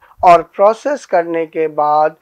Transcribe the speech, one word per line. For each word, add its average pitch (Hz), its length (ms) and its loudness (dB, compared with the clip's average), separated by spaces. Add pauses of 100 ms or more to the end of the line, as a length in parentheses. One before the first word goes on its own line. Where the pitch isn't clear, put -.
(220)
और 170 180 6
process 220 640 -2
करने 170 400 -4
के 160 220 -6
बाद 151 540 -2